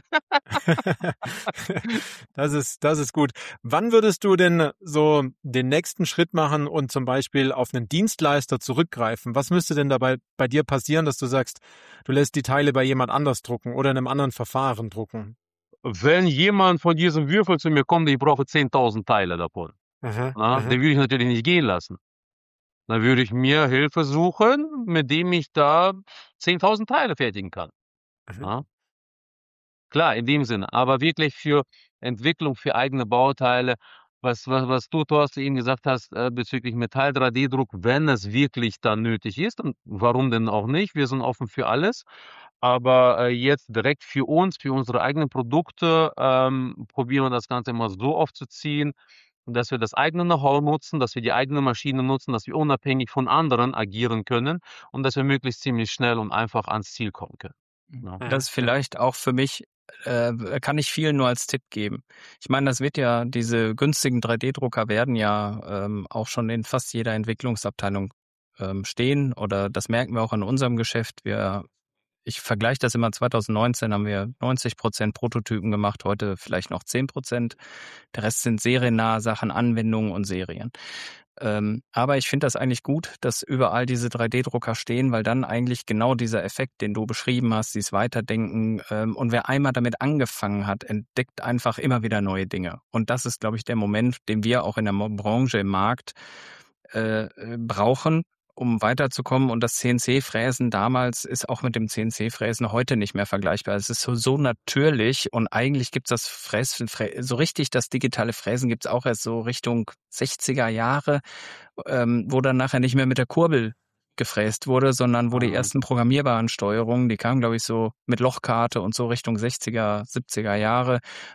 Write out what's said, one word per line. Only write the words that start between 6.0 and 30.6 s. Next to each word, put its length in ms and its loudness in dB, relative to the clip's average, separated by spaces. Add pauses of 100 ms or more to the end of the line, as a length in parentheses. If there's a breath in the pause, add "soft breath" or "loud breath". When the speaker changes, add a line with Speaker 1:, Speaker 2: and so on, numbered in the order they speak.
Speaker 2:
Schritt 280 0
machen 320 2
und 260 -2
zum 120 -2
Beispiel 480 0
auf 220 -2
einen 140 -4
Dienstleister 720 0
zurückgreifen? 760 -2
Was 160 0
müsste 240 2
denn 140 2
dabei 280 2 (200)
bei 120 2
dir 160 2
passieren, 400 0
dass 120 0
du 100 -4
sagst, 320 0 (460 loud breath)
du 80 -4
lässt 220 2
die 80 0
Teile 300 2
bei 100 4
jemand 280 2
anders 320 0
drucken 320 -6
oder 160 2
in 60 2
einem 120 -2
anderen 240 0
Verfahren 580 -2
drucken? 460 -10 (460)
Speaker 1:
Wenn 440 4
jemand 540 4
von 160 4
diesem 320 2
Würfel 300 2
zu 120 0
mir 140 4
kommt, 240 2
ich 100 4
brauche 280 4
zehntausend 600 2
Teile 300 2
davon. 360 -6 (300)
Speaker 2:
Mhm, 320 -4
Speaker 1:
Na, 180 0
Speaker 2:
mhm. 100 0
Speaker 1:
den 180 0
würde 120 4
ich 60 4
natürlich 300 2
nicht 160 2
gehen 200 4
lassen. 320 -2 (920)
Dann 140 2
würde 200 4
ich 100 -2
mir 360 4
Hilfe 360 2
suchen, 840 2
mit 240 0
dem 220 2
ich 200 -2
da 400 4 (460 loud breath)
zehntausend 500 2
Teile 280 0
fertigen 340 -2
kann. 200 -10 (580)
Speaker 2:
Mhm. 120 -18
Speaker 1:
Na? 240 -6 (1300)
Klar, 260 2
in 100 -4
dem 180 4
Sinne. 280 -2